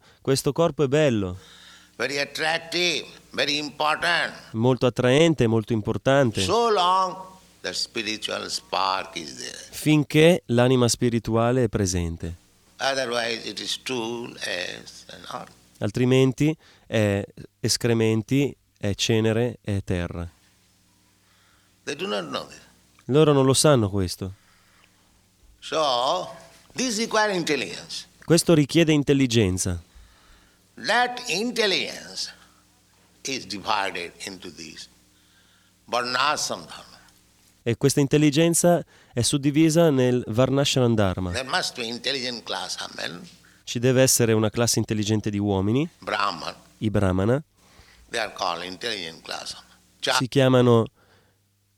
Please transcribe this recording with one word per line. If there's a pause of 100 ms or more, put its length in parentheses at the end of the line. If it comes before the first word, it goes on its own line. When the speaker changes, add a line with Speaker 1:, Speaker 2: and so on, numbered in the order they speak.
(220)
Speaker 1:
Questo
corpo
è
bello. (600)
Speaker 2:
Very
attractive, (240)
very
important. (200)
Speaker 1:
Molto
attraente,
molto
importante.
Speaker 2:
So
long (460)
the
spiritual
spark
is
there. (140)
Speaker 1:
Finché
l'anima
spirituale
è
presente. (420)
Speaker 2:
Otherwise
it
is
stool,
ash
and
earth. (280)
Speaker 1:
Altrimenti (300)
è (340)
escrementi, (240)
è
cenere,
è
terra. (1500)
Speaker 2:
They
do
not
know
this. (460)
Speaker 1:
Loro
non
lo
sanno
questo. (1200)
Speaker 2:
So, (460)
this
require
intelligence. (180)
Speaker 1:
Questo
richiede
intelligenza. (1040)
Speaker 2:
That
intelligence (880)
is
divided (140)
into
this (960)
Varnashram
Dharma. (640)
Speaker 1:
E
questa
intelligenza (280)
è
suddivisa
nel
Varnashram
Dharma.
Speaker 2:
There
must
be
intelligent
class
of
men. (380)
Speaker 1:
Ci
deve
essere
una
classe
intelligente
di
uomini, (100)
Speaker 2:
Brahman. (240)
Speaker 1:
i
Brahmana. (680)
Speaker 2:
They
are
called
intelligent
class
of
men. (200)
Cha-
Speaker 1:
Si
chiamano (920)